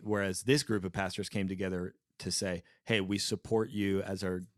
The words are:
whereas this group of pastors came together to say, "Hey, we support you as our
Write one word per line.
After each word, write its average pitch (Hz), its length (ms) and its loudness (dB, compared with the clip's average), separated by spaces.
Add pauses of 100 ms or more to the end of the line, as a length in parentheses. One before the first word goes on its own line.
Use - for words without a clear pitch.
whereas 101 400 0
this 139 200 6
group 101 220 0
of 90 80 -4
pastors 95 360 -4
came 98 200 -2
together 92 460 -4 (260)
to 92 100 -6
say, 90 320 -2 (220)
"Hey, 110 160 4
we 98 180 0
support 110 520 0
you 98 320 2
as 95 220 -4
our 92 180 -2 (140)